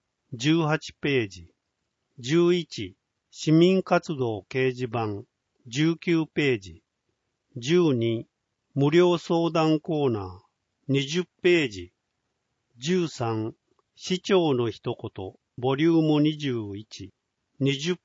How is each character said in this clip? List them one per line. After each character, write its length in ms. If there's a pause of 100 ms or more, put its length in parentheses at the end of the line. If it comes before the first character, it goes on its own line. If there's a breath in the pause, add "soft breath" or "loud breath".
(340)
十 320
八 280
ペ 320
ー 20
ジ。 260 (640)
十 380
一、 400 (340)
市 220
民 320
活 320
動 340
掲 240
示 120
板、 400 (420)
十 280
九 300
ペ 300
ー 40
ジ。 220 (720)
十 380
二、 320 (480)
無 160
料 300
相 320
談 280
コ 260
ー 40
ナ 120
ー、 180 (480)
二 180
十 200 (180)
ペ 220
ー 40
ジ。 220 (840)
十 300
三、 460 (480)
市 200
長 320
の 160
一 260
言、 380 (240)
ボ 180
リ 80
ュ 160
ー 20
ム 200
二 160
十 400
一、 340 (480)
二 180
十 280